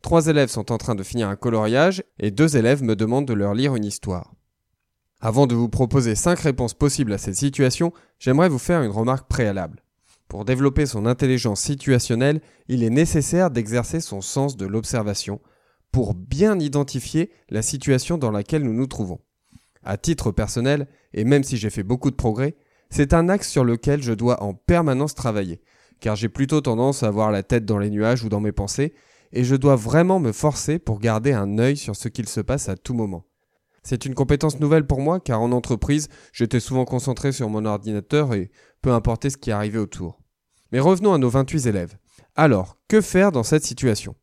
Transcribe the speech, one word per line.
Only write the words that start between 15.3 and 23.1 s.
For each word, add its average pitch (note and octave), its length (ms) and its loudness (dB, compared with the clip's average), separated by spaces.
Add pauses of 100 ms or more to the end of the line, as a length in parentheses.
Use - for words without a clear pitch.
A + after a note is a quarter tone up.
pour A2 220 0
bien C#3 460 0
identifier C#3+ 720 -2 (180)
la G#2+ 120 -2
situation C#3 560 -2
dans B2 140 -2
laquelle A#2+ 320 -2
nous A2+ 100 -2
nous B2+ 140 -2
trouvons. G2+ 320 -8 (640)
À G2 140 -4
titre - 340 -2
personnel, C3 560 -2 (260)
et G#2+ 120 -2
même C#3 180 6
si C3 140 -4
j'ai G#2 120 -4
fait G2+ 140 -4
beaucoup B2+ 260 -2
de A#2+ 60 -2
progrès, B2+ 400 -2 (340)
c'est C#3+ 240 2